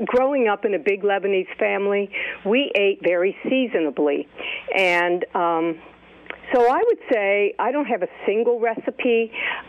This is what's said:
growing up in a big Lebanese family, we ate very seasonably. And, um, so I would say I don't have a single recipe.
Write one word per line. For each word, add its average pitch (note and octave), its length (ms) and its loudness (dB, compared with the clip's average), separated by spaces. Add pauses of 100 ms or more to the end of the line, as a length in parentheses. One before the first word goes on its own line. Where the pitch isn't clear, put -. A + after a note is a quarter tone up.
growing C4 420 2
up G3+ 180 0
in G#3 80 0
a F3+ 60 0
big G3 240 -2
Lebanese G3 540 0
family, G3+ 520 0 (360)
we B3+ 300 0
ate G3+ 280 2
very F3 340 0 (100)
seasonably. D#3+ 800 0 (480)
And, F3 500 2 (100)
um, E3+ 440 0 (760)
so B3 160 6
I D4+ 160 2
would A#4 140 2 (120)
say G3+ 480 2
I G#3+ 120 0
don't C#4+ 140 0
have G#3 160 -2
a E3+ 80 -4 (160)
single A#3 340 2
recipe. A3+ 720 0 (380)